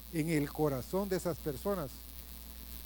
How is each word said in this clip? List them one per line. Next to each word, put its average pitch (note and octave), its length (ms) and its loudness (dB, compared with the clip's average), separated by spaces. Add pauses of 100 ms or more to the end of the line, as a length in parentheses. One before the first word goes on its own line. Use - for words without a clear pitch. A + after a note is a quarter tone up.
(140)
en D#3+ 160 2
el D3 200 6
corazón D#3 600 2
de F#3 80 4
esas E3 200 0
personas D#3 540 0 (960)